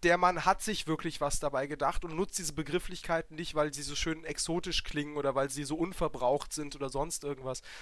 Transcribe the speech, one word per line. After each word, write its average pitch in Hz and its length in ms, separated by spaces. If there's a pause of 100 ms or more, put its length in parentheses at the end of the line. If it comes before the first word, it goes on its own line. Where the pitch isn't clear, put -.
der 170 140
Mann 180 300
hat 190 160
sich - 240
wirklich 160 340
was 143 200
dabei 139 260
gedacht 143 400
und 160 100
nutzt 190 220
diese 156 160
Begrifflichkeiten 160 800
nicht, 165 180
weil 151 200
sie 147 80
so 143 120
schön 160 300
exotisch - 580
klingen 147 360
oder 139 160
weil 135 160
sie 143 140
so 147 120
unverbraucht 143 800
sind 147 200
oder 139 140
sonst 139 340
irgendwas, 131 380 (220)